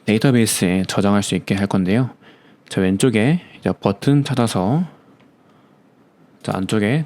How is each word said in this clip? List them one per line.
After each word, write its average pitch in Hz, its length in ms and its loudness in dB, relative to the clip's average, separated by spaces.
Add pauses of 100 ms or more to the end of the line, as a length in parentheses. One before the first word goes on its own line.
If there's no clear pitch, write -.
데이터베이스에 107 840 2
저장할 101 340 0
수 - 120 -4
있게 98 220 -2
할 101 100 -2
건데요. 98 420 0 (600)
자, 101 100 -2
왼쪽에 110 600 2 (160)
이제 98 120 -4
버튼 139 540 0
찾아서, 120 600 0 (1600)
자, 101 120 -4
안쪽에 107 520 -2